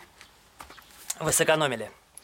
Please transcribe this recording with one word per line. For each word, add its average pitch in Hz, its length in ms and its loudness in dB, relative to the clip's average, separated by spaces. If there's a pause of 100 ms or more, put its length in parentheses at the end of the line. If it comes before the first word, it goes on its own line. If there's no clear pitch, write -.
(1200)
вы 156 140 -2
сэкономили. 147 580 2 (320)